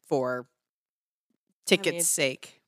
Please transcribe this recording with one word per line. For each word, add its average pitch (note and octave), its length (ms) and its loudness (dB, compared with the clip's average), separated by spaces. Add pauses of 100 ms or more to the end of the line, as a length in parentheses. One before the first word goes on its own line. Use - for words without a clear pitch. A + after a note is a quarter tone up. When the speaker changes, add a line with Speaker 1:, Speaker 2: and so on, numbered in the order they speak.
Speaker 1:
for B2 400 -2
Speaker 2:
I - 880 -20 (320)
Speaker 1:
ticket's F3 300 2
Speaker 2:
mean, E3+ 60 -4
Speaker 1:
sake? - 640 -2